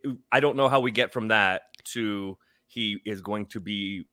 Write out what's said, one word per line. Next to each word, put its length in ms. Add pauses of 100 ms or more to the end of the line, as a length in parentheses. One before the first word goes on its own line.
(340)
I 80
don't 160
know 100
how 140
we 100
get 220
from 160
that 320 (320)
to 440 (300)
he 380
is 160
going 240
to 160
be 520